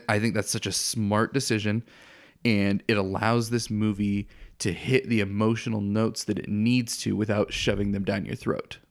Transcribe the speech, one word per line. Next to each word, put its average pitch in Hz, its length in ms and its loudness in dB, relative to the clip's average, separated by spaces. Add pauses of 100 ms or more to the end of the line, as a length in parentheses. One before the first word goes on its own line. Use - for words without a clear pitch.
I 107 120 2
think 110 160 0
that's 104 160 -2
such 113 160 -4
a 95 40 -2
smart 104 600 0
decision, 110 500 0 (640)
and 101 420 2
it 110 100 2
allows 104 520 0
this 117 200 -2
movie 104 580 0 (320)
to 101 140 -2
hit - 340 0
the 113 140 4
emotional 107 600 0
notes 107 440 0
that 101 120 0
it - 120 -6
needs 117 480 2
to 101 180 -2
without 104 380 0
shoving 101 400 0
them 98 100 -2
down 101 220 -2
your - 100 -6
throat. - 420 -6 (140)